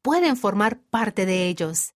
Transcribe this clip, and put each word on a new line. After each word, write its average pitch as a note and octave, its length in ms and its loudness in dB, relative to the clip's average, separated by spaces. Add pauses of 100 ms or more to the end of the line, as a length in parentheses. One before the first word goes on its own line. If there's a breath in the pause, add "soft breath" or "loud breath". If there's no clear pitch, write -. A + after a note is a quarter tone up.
pueden D#4 360 2
formar G#3 440 0
parte A3 460 -2
de F#3 200 0
ellos. D#3+ 520 -4